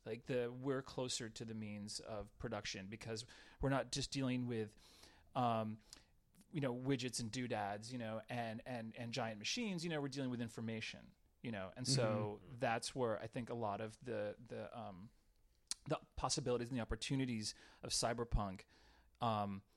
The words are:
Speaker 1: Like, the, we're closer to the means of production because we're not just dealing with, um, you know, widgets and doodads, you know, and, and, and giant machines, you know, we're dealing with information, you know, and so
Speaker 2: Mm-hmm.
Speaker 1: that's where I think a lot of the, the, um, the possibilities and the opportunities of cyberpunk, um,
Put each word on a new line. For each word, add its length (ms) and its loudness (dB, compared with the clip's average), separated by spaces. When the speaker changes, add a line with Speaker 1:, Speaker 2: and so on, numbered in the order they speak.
Speaker 1:
Like, 200 -4
the, 240 2
we're 200 2
closer 460 -2
to 160 -8
the 100 -6
means 540 -6
of 180 -4
production 500 -4
because 360 -4
we're 100 6
not 220 2
just 180 0
dealing 360 2
with, 220 0
um, 420 4
you 80 0
know, 140 2
widgets 460 2
and 100 -2
doodads, 640 0
you 60 -2
know, 220 -2
and, 360 -2
and, 320 -6
and 140 -4
giant 260 0
machines, 460 0
you 60 0
know, 100 2
we're 80 2
dealing 220 0
with 100 0
information, 600 -2
you 100 -4
know, 140 -2
and 100 -4
so 540 4
Speaker 2:
Mm-hmm. 200 -14
Speaker 1:
that's 340 2
where 280 2
I 40 -4
think 240 -6
a 40 -4
lot 260 0
of 240 -6
the, 300 -2
the, 140 -6
um, 340 -10
the 100 4
possibilities 520 4
and 100 0
the 40 2
opportunities 720 0
of 80 -4
cyberpunk, 680 2
um, 420 4